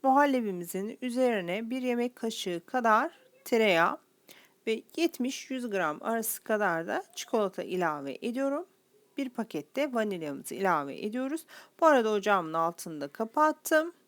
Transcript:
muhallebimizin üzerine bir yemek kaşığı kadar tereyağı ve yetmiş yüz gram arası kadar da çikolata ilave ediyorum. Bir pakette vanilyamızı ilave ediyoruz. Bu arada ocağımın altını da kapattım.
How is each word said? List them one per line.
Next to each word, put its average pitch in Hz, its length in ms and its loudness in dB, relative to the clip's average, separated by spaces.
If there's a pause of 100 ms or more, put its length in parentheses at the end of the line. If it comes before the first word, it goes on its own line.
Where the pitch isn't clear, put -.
muhallebimizin 226 960 2
üzerine 226 680 0
bir 254 120 -4
yemek 240 340 -2
kaşığı 185 500 -4
kadar 233 540 2 (260)
tereyağı 196 520 4 (680)
ve 220 160 -4 (120)
yetmiş 294 560 -2
yüz 247 180 -6
gram 170 320 -2
arası 226 420 -4
kadar 185 440 0
da 208 160 -4 (120)
çikolata 196 480 -2
ilave 151 580 -4
ediyorum. 277 440 -4 (520)
Bir 269 120 -4
pakette 247 640 -6
vanilyamızı 175 640 -4
ilave 156 460 0
ediyoruz. 262 440 -6 (340)
Bu 330 60 4
arada 254 240 6
ocağımın 196 440 2
altını 165 480 -2
da 143 60 -8
kapattım. 302 840 0 (140)